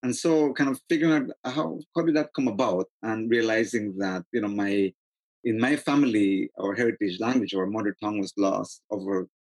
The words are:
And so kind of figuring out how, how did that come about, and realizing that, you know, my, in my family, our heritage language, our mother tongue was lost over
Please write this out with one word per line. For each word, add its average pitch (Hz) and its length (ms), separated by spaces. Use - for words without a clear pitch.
And 123 100
so 156 380
kind 135 180
of 131 200
figuring 156 420
out 127 80
how, 156 260
how 170 60
did 165 160
that 151 180
come 131 140
about, 101 380
and 113 300
realizing 113 680
that, 92 340
you 117 80
know, 107 80
my, 101 420
in 113 120
my 131 200
family, 107 720
our 98 160
heritage 104 460
language, 117 340
our 95 100
mother 104 380
tongue 104 160
was 95 160
lost 98 460
over 95 380